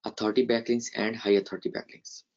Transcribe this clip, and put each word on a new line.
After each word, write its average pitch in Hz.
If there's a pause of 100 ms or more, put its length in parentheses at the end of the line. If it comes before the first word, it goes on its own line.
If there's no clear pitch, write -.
अथॉरिटी 107
बैकलिंक्स 117
and 110
हाई 101
अथॉरिटी 95
बैकलिंक्स। - (120)